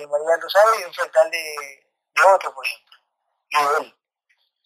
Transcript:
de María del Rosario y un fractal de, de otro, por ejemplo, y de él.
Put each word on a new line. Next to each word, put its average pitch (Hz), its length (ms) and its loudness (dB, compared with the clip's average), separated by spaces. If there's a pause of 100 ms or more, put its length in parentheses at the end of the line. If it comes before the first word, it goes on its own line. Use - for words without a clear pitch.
de 147 60 -16
María 151 260 -4
del - 100 -2
Rosario 208 380 4
y 180 40 -10
un 175 100 -14
fractal 160 360 0
de, 151 640 -12 (220)
de - 80 2
otro, 185 320 2
por 127 120 -14
ejemplo, - 300 -16 (520)
y - 80 -4
de 147 220 0
él. - 200 -14 (680)